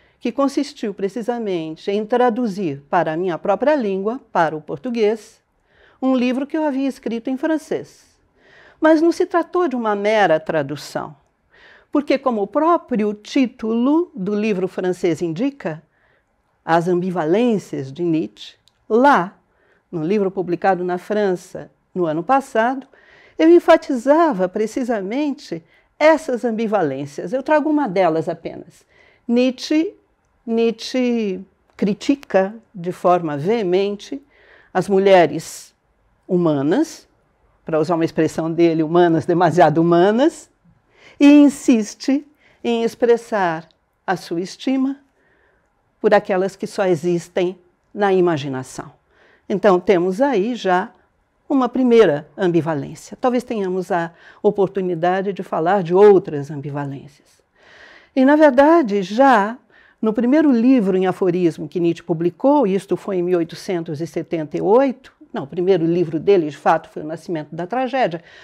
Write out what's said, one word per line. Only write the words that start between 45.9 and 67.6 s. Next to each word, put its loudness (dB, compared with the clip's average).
por 2
aquelas 0
que -8
só -4
existem -2
na 0
imaginação. -2
Então, 2
temos 0
aí 0
já -2
uma 0
primeira 2
ambivalência. -4
Talvez -2
tenhamos -6
a -4
oportunidade -2
de -10
falar -2
de -4
outras 4
ambivalências. -12
E, 2
na 6
verdade, 4
já 2
no 0
primeiro 2
livro 2
em 0
aforismo -2
que -6
Nietzsche -2
publicou, 0
isto -2
foi -6
em -2
mil 0
oitocentos -6
e -8
setenta -8
e -4
oito, 0
não, -8
o -12
primeiro 0
livro 0
dele, 2
de -14
fato, 0
foi -14
O -12
Nascimento -10
da -8